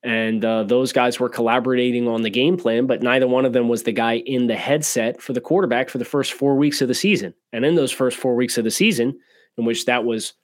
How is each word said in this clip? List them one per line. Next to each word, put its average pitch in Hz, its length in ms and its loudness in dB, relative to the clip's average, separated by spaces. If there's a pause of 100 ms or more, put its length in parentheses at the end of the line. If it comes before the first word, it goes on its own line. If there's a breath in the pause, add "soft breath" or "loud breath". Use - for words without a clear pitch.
and, 113 400 0
uh, 110 200 0
those 123 280 2
guys 123 280 0
were 123 80 0
collaborating 123 800 0
on 113 140 0
the 110 80 -2
game 131 260 2
plan, 120 300 0
but 127 160 0
neither 127 260 2
one 127 160 2
of 127 80 2
them 120 160 2
was 117 140 0
the 117 100 -2
guy 117 240 0
in 123 300 -2
the 113 100 0
headset 131 640 -2
for - 120 -8
the 120 80 -2
quarterback 131 480 0
for - 100 -6
the 120 60 -4
first 139 280 -2
four 139 240 0
weeks 143 240 2
of 131 80 0
the 123 60 2
season. 120 400 -2 (180)
And 117 120 -2
in 160 100 2
those 143 180 2
first 123 240 -2
four 127 180 -2
weeks 120 240 0
of 113 60 0
the 113 60 0
season, 139 480 0 (400 soft breath)
in 117 60 -2
which 117 200 -2
that 123 200 0
was 113 280 -4 (120)